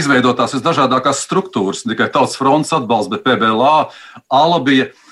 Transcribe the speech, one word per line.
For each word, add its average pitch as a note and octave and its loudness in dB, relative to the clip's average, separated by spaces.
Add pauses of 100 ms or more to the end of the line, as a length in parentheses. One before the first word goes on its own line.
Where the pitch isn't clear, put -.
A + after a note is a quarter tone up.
izveidotās B2 0
visdažādākās C#3 0
struktūras, A#2 -4
ne A2 -4
tikai A2 -2
Tautas B2+ 0
frontes D3 0
atbalsts, A2 -2
bet G#2 -6
P B2 0
B A2 0
L A2 0
A, C#3+ 2 (400)
ALA D#3 2
bija, C3 2 (220)